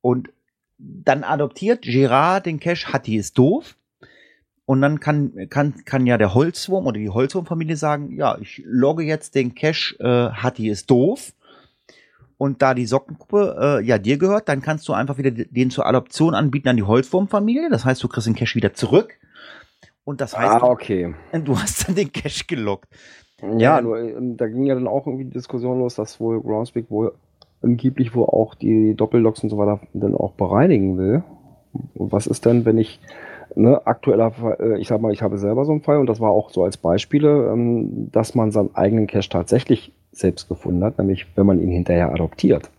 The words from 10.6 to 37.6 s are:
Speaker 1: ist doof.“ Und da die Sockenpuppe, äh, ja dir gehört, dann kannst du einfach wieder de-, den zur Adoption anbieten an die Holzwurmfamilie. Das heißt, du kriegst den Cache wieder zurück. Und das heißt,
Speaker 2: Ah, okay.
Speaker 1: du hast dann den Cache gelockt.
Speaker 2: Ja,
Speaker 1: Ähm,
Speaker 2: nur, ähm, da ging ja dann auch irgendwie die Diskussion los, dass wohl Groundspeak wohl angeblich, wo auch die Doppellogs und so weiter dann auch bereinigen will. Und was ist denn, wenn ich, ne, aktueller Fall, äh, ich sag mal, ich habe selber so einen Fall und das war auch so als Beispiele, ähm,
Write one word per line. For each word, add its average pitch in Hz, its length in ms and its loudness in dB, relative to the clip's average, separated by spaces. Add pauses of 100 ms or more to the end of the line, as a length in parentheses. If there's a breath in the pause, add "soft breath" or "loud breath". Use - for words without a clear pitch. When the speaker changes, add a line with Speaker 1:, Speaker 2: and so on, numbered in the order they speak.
Speaker 1:
ist 101 200 -8
doof.“ 139 440 2 (1040 soft breath)
Und 139 240 -2
da 131 120 4
die 123 120 -2
Sockenpuppe, 143 960 0
äh, 113 40 -6
ja 117 120 4
dir 113 200 0
gehört, 196 300 0
dann 139 140 -2
kannst 156 260 -6
du 143 60 -2
einfach 131 240 -2
wieder 135 140 0
de-, 113 200 -8
den 127 200 0
zur - 140 -2
Adoption 151 500 2
anbieten 139 340 0
an 123 80 2
die 107 60 0
Holzwurmfamilie. 202 840 0
Das 120 140 0
heißt, 131 180 0
du - 60 -6
kriegst 113 200 -4
den 110 80 0
Cache - 200 -4
wieder 110 180 0
zurück. - 440 0 (840 loud breath)
Und 143 160 -10
das 127 160 -8
heißt, 113 280 2
Speaker 2:
Ah, 123 40 6
okay. 92 460 -2 (300)
Speaker 1:
du 131 160 0
hast - 280 -6
dann 185 80 -2
den 233 160 0
Cache - 360 -8
gelockt. 107 400 -4 (720 soft breath)
Speaker 2:
Ja, 135 200 6
Speaker 1:
Ähm, 120 60 0
Speaker 2:
nur, 113 160 -4
ähm, 117 380 -8
da 117 100 -2
ging 123 180 -2
ja 135 80 0
dann 127 140 -2
auch 135 180 -4
irgendwie 131 200 -8
die 131 60 -14
Diskussion 127 480 -6
los, 123 160 -4
dass - 240 -10
wohl 113 220 -2
Groundspeak 117 480 -6
wohl 107 240 -2 (480)
angeblich, 120 540 0
wo 117 100 2
auch - 300 0
die 110 400 2
Doppellogs 110 480 2
und 107 60 -4
so 107 100 -4
weiter 104 200 0 (140)
dann 104 220 -2
auch - 180 -4
bereinigen 98 640 2
will. 104 260 0 (680 loud breath)
Und - 180 -6
was 107 140 0
ist - 200 -4
denn, 117 200 4
wenn 113 140 4
ich, - 200 -4 (560 loud breath)
ne, 117 300 4
aktueller 113 460 2
Fall, 117 280 -4
äh, 107 200 0
ich 104 80 -8
sag 110 120 0
mal, 110 140 0
ich 101 80 -6
habe 101 160 -4
selber 110 280 0
so 156 60 0
einen 151 120 -2
Fall 151 160 2
und 131 80 2
das 113 120 -2
war 110 120 2
auch 104 180 0
so 90 140 0
als 95 140 -2
Beispiele, 135 760 2
ähm, 113 580 -2